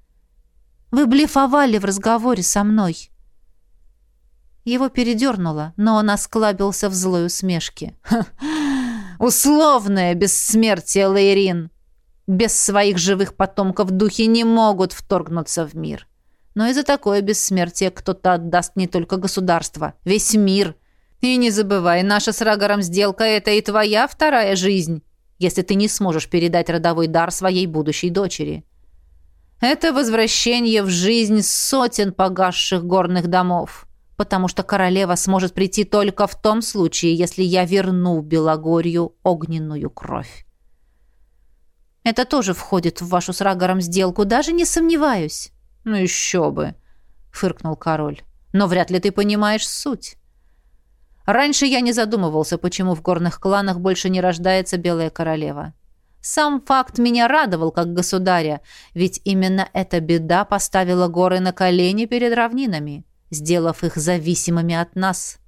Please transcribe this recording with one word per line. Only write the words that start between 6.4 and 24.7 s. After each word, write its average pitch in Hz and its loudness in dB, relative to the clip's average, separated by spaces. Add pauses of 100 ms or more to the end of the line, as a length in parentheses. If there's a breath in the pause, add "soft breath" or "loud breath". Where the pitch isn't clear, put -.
в 190 -4
злой 180 0
усмешке. - -6
«Ха! 214 0 (880 loud breath)
Условное 233 4
бессмертие, 196 2
Лейрин! 196 2 (560)
Без 190 2
своих 202 2
живых 185 0
потомков 190 0
духи 208 2
не 233 4
могут 214 2
вторгнуться 170 -4
в 151 -12
мир. 156 -10 (460)
Но 220 0
и 254 2
за 285 0
такое 202 2
бессмертие 190 -2
кто-то 185 -2
отдаст 170 -2
не 185 -2
только 180 -2
государство, 175 -2 (100)
весь 202 0
мир. 196 2 (460)
И 254 2
не 240 2
забывай, 190 2
наша 208 0
с - -6
Рагором 202 0
сделка — 190 0
это 214 0
и 208 4
твоя 208 2
вторая 247 2
жизнь, 180 0 (380)